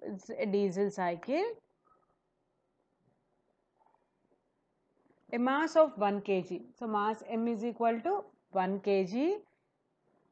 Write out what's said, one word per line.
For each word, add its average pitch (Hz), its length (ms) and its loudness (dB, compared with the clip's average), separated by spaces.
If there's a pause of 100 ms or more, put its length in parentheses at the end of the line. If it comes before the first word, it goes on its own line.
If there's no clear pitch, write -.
It's 208 300 -12
a - 160 -2
diesel 202 420 2
cycle. 196 540 -2 (4000)
A 240 60 -4
mass 277 360 2
of 254 220 6
one 202 240 2
K 196 200 2
G. 180 200 -8 (180)
So, 240 80 -8
mass 214 420 -2
M 226 180 -2
is 226 160 -2
equal 233 380 0
to 392 220 -2 (280)
one 190 280 0
K 196 260 2
G. 269 320 0 (920)